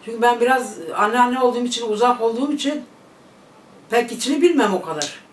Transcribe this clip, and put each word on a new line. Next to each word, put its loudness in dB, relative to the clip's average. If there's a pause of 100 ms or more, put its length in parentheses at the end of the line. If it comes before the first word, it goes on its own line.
Çünkü -6
ben 4
biraz 0 (180)
anneanne 2
olduğum 2
için, -4
uzak 2
olduğum -2
için -4 (1040)
pek 0
içini -2
bilmem 4
o -2
kadar. -8 (140)